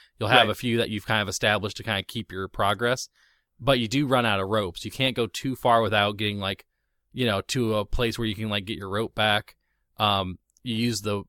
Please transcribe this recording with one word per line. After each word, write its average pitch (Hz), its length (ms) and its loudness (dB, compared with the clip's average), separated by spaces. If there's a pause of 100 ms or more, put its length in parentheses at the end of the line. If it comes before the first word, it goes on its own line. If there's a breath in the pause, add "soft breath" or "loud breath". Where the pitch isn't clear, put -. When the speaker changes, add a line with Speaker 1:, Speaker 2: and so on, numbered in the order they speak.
(200 soft breath)
Speaker 1:
You'll 107 100 -2
have 120 180 8
Speaker 2:
Right. 104 40 0
Speaker 1:
a 101 40 -2
few 117 220 0
that 113 120 0
you've 104 160 -6
kind 110 160 0
of 98 60 -2
established 104 500 0
to 110 60 -14
kinda 101 200 -4
keep - 280 -10
your 95 160 -6
progress, 107 640 -2 (500)
but 127 200 2
you 117 80 -2
do 135 200 0
run 123 180 2
out 101 140 2
of 95 100 -2
ropes. 101 360 -2
You 107 60 -10
can't 131 240 -2
go 117 120 0
too 131 280 -6
far 117 260 4
without 104 360 2
getting, 104 220 -2
like, 98 260 -6 (480)
you 123 120 -2
know, 98 160 0
to 113 340 0
a 101 100 0
place 117 320 0
where 117 100 -2
you 101 80 -2
can, 107 140 -6
like, 101 160 -2
get 92 120 -6
your 95 120 -10
rope 104 260 -4
back. 107 400 2 (420)
Um, 98 400 0 (260)
you 117 120 -6
use 113 260 0
the 101 280 -2